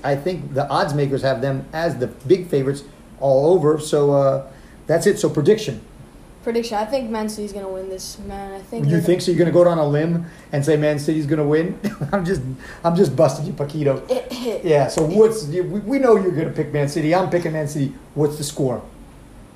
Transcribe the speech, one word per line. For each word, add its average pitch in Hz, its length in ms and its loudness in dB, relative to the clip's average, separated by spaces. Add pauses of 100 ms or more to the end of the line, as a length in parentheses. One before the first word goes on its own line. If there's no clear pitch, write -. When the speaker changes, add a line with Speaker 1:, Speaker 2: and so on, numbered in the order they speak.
Speaker 1:
I 139 120 0
think 143 380 -4
the 139 160 -2
odds 151 240 0
makers 135 280 0
have 127 200 0
them 135 300 -2
as 160 260 -2
the 123 100 -2
big 175 400 0
favorites 139 360 -2 (360)
all 139 340 4
over. 151 260 4
So, 147 320 2
uh, 139 400 2 (340)
that's 170 220 2
it. 202 120 4
So 160 100 0
prediction. 151 520 0 (600)
Speaker 2:
Prediction. 233 340 -4
I 214 80 -2
think 247 240 -4
Man 214 200 -4
City's 208 240 -8
gonna 196 160 -10
win 190 200 -10
this, 185 300 -12
man. 196 340 -12
I - 60 -14
think 226 260 -6
Speaker 1:
You 147 80 2
Speaker 2:
they're 165 80 2
Speaker 1:
think 175 200 2
so? 185 100 0
You're 165 80 2
gonna 165 120 2
go 175 100 6
out 175 60 6
on 170 100 4
a 151 100 2
limb 165 380 0 (260)
and 139 120 0
say 151 140 4
Man 151 220 0
City's 156 260 -2
gonna 151 220 0
win? 165 320 0 (160)
<laughs> - 180 -6
I'm 196 120 -2
just, 175 160 -2 (420)
I'm 170 120 2
just 147 200 4
busting 147 300 2
you, - 80 -6
Paquito. 139 560 -2
Speaker 2:
<laughs> 247 540 -4
Speaker 1:
Yeah. 143 240 4
So 160 160 0
what's, 202 420 4
we, 170 160 -2
we 202 380 -2
know 240 160 6
you're 185 160 2
gonna 151 180 -2
pick 151 240 -4
Man 143 160 0
City. 156 240 0
I'm 185 160 2
picking 170 240 0
Man 151 140 -4
City. 139 260 -2 (200)
What's 147 240 0
the 147 60 -8
score? 123 380 -4 (760)